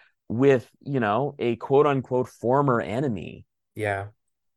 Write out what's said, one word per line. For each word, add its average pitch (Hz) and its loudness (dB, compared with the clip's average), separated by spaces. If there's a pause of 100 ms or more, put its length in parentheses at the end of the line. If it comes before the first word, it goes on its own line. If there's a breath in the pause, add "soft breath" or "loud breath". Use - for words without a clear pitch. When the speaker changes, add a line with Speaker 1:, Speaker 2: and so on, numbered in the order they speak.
(300 soft breath)
Speaker 1:
with, 127 2 (100)
you 135 -4
know, 117 -2
a 117 -2
quote 143 2
unquote 127 -2
former 127 0
enemy. 107 -6 (300)
Speaker 2:
Yeah. 101 -4 (500)